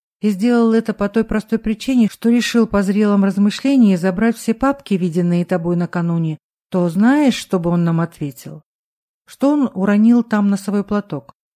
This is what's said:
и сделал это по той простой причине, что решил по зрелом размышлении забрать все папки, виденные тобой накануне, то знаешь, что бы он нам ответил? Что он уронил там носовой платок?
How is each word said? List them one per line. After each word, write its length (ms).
и 60
сделал 420
это 220
по 160
той 120
простой 360
причине, 520
что 200
решил 360
по 160
зрелом 420
размышлении 680
забрать 440
все 160
папки, 400
виденные 500
тобой 320
накануне, 640
то 180
знаешь, 460
что 260
бы 80
он 160
нам 160
ответил? 640
Что 240
он 240
уронил 480
там 260
носовой 340
платок? 520